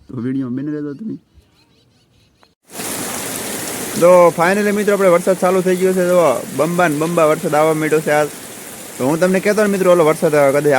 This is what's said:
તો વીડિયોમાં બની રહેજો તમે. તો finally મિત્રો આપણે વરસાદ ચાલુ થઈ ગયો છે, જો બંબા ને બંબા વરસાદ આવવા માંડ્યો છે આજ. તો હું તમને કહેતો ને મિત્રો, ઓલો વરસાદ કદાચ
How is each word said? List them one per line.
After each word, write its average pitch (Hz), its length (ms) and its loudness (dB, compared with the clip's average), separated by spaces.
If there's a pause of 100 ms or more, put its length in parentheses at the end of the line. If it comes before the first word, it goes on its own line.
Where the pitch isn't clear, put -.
તો - 40 -20 (120)
વીડિયોમાં 131 340 -4
બની 151 180 -6
રહેજો 147 240 -8
તમે. 220 160 -10 (2750)
તો 170 80 6 (280)
finally 202 420 0
મિત્રો 202 160 0
આપણે 190 200 4
વરસાદ 180 280 0
ચાલુ 185 240 2
થઈ 185 140 0
ગયો 185 180 2
છે, 180 100 2
જો 180 80 2 (400)
બંબા 170 340 0
ને 147 100 -4
બંબા 165 300 2
વરસાદ 156 280 -2
આવવા 156 220 2
માંડ્યો 156 260 0
છે 156 100 0
આજ. 151 100 0 (680)
તો 123 100 -2
હું 160 140 0
તમને 185 240 2
કહેતો 208 180 0
ને 202 120 0
મિત્રો, 185 200 4
ઓલો 175 140 4
વરસાદ 156 260 0 (200)
કદાચ 147 120 2 (120)